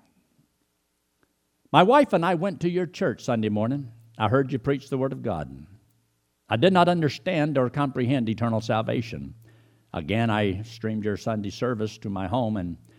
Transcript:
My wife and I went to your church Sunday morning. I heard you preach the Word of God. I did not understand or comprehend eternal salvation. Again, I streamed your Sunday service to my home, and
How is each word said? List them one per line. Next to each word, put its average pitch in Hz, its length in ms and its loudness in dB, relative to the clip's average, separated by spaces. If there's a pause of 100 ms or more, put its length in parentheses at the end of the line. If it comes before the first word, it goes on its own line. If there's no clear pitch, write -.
(1700)
My 160 140 8
wife 269 280 6
and 170 140 2
I 190 80 2
went 160 280 -4
to 175 60 2
your 180 180 -2
church 156 360 -4
Sunday 113 260 0
morning. 117 440 -2 (260)
I 110 80 2
heard 131 240 4
you 139 80 -2
preach 139 300 -2
the 135 100 -4
Word 131 140 -2
of - 100 -12
God. 73 440 -6 (840)
I 113 80 0
did 170 160 4
not 175 160 6
understand 156 680 0
or 123 120 2
comprehend 131 580 0
eternal 113 320 0
salvation. 113 720 -4 (580)
Again, 101 360 -2
I 104 340 0
streamed 110 420 -8
your 104 120 -2
Sunday 107 340 -4
service 110 480 -4
to 110 120 -8
my 95 160 -4
home, 110 300 -2
and 87 200 -6 (220)